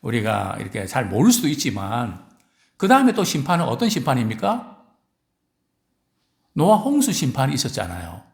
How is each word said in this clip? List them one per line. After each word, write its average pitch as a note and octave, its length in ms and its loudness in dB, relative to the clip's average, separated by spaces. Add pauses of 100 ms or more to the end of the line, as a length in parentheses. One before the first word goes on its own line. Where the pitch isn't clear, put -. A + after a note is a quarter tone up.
우리가 G#2 580 -2
이렇게 G2+ 260 -6
잘 A#2+ 220 -4
모를 B2 240 4
수도 A#3+ 160 2
있지만, A2 800 -4 (480)
그 F#3+ 120 0
다음에 B3+ 240 6
또 G3+ 100 0
심판은 E3+ 420 0
어떤 B2 240 0
심판입니까? C#3 920 -2 (1700)
노아 F3+ 220 6
홍수 B3 380 2
심판이 C3+ 400 0
있었잖아요. F2+ 680 -6 (120)